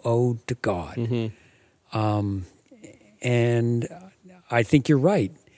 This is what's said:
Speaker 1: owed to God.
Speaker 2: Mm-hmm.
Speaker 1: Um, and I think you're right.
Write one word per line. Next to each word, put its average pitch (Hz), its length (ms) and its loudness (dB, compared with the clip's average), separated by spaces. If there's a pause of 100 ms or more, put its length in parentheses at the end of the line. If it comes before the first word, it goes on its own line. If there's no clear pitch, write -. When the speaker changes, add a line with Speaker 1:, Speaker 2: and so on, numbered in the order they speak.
Speaker 1:
owed 120 420 0
to 120 80 -4
God. 87 400 -6
Speaker 2:
Mm-hmm. - 1000 -6
Speaker 1:
Um, 104 480 -2 (760)
and 120 680 0 (640)
I 120 120 2
think 139 240 2
you're 147 100 4
right. 135 340 2 (260)